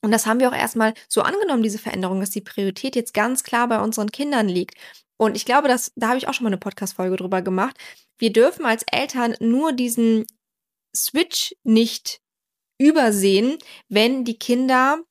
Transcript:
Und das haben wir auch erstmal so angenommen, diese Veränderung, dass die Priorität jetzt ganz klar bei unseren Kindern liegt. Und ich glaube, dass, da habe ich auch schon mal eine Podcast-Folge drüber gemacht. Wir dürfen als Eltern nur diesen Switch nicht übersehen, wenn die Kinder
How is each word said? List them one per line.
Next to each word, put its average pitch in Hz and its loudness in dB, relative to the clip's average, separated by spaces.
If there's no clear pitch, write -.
Und 214 0
das 220 2
haben 226 2
wir 254 4
auch 254 -4
erstmal 226 0
so - 0
angenommen, 349 0
diese 214 -2
Veränderung, 190 -4
dass 196 -6
die 202 -8
Priorität 196 -6
jetzt 233 -6
ganz 233 -2
klar 240 -2
bei 220 0
unseren 214 -4
Kindern 262 0
liegt. 180 -4
Und 214 0
ich - -8
glaube, 277 2
dass, 247 0
da 226 -2
habe 247 2
ich 262 -4
auch 269 -6
schon 247 -6
mal 226 0
eine 190 -2
Podcast-Folge 185 -6
drüber 185 -2
gemacht. 190 -2
Wir 226 2
dürfen 262 4
als 226 0
Eltern 247 -2
nur 262 0
diesen 233 0
Switch - -4
nicht - 0
übersehen, 233 4
wenn 233 2
die 233 -6
Kinder 262 2